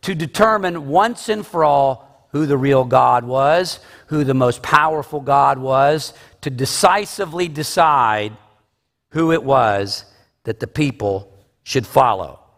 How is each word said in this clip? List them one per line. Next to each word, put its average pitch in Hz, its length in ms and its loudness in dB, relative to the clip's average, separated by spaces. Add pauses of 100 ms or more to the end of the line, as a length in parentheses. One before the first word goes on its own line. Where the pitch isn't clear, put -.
to 190 120 -6
determine 175 720 -2
once 214 400 0
and 214 180 -4
for 165 180 0
all 139 680 -2
who 151 120 -2
the 143 140 0
real 135 260 2
God 123 400 2
was, 143 560 0 (280)
who 151 140 -2
the 135 120 0
most 123 280 0
powerful 151 580 0
God 139 380 2
was, 135 540 0 (300)
to 143 80 -6
decisively 180 960 -2
decide 139 880 0 (760)
who 165 220 0
it 165 100 0
was 107 600 0 (400)
that - 160 -8
the 110 60 -8
people 104 680 -4 (300)
should - 240 -4
follow. 98 520 0 (200)